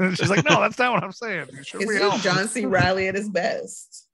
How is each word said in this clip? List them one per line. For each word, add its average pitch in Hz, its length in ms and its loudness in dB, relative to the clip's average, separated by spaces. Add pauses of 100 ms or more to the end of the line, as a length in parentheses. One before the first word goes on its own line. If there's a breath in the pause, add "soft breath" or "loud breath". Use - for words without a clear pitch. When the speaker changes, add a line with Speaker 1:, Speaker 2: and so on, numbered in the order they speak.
(160)
Speaker 1:
She's 165 140 0
like, 175 140 4
"No, 262 160 4
that's 214 180 0
not 247 140 2
what 196 140 0
I'm 190 80 -12
saying. 185 400 -8
You 139 100 -16
should - 200 -10
Speaker 2:
It's 220 80 -2
Speaker 1:
be 202 80 0
Speaker 2:
just 196 120 4
Speaker 1:
helped." 190 120 0
Speaker 2:
John 190 260 2
C. 208 160 -4
Reilly 190 420 2
at 190 80 -4
his 208 140 -4
best. - 840 -6